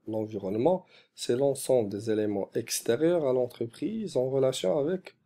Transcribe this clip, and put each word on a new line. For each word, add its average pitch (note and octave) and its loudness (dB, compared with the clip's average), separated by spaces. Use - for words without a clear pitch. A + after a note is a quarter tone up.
L'environnement, A2 -2
c'est - -2
l'ensemble C3 2
des G#2+ -6
éléments G#2 0
extérieurs D3 0
à B2+ 2
l'entreprise C#3+ -2
en C3 2
relation C3+ 2
avec F3 -2